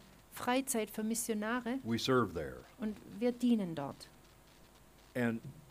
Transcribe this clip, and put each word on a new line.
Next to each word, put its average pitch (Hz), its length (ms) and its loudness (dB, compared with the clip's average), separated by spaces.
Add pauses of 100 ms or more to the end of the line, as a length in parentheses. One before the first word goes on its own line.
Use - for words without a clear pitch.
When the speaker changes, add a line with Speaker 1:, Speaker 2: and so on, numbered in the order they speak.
(340)
Speaker 1:
Freizeit 247 560 0
für 214 140 -4
Missionare. 226 800 -2
Speaker 2:
We 113 140 0
serve 117 360 4
there. 69 240 -6 (220)
Speaker 1:
Und 214 180 -4 (220)
wir 240 120 2
dienen 233 440 2
dort. - 340 -8 (1040)
Speaker 2:
And 117 260 2 (300)